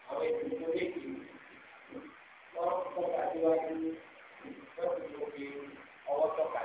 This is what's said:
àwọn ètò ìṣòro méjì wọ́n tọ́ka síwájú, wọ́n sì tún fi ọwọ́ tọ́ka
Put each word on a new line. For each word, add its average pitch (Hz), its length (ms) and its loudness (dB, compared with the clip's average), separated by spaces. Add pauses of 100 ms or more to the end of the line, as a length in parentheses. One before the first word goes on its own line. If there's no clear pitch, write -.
àwọn - 200 -2
ètò 480 180 4
ìṣòro - 260 -2
méjì - 340 0 (1500)
wọ́n - 240 2 (160)
tọ́ka 170 340 0
síwájú, 160 500 6 (960)
wọ́n - 200 2
sì - 140 -2
tún 147 200 -4
fi 143 180 -6 (600)
ọwọ́ 120 260 6
tọ́ka 117 340 2